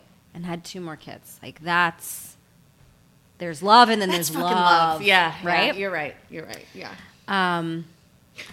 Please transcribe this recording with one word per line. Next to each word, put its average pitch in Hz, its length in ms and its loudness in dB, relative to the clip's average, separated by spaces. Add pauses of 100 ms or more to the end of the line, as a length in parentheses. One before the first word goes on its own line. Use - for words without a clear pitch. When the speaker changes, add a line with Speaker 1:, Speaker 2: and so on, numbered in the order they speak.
(340)
Speaker 1:
and 175 120 -12
had 170 180 -8
two - 160 -16
more 165 160 -12
kids." - 480 -20
Like, - 180 -18
that's, 170 760 -2 (1040)
there's 165 220 -10
love 220 280 8
and 220 120 0
then 185 80 -2
Speaker 2:
That's 170 200 -2
Speaker 1:
there's 160 120 -4
Speaker 2:
fucking 180 160 0
Speaker 1:
love, 170 360 4
Speaker 2:
love. 156 80 -4
Yeah, 180 420 4
yeah, 175 40 -6
Speaker 1:
right? 185 280 0
Speaker 2:
you're 196 160 -6
right. 151 240 -8 (140)
You're - 160 -14
right. - 280 -16
Yeah. 151 200 -16 (340)
Speaker 1:
Um, 170 580 -2 (680)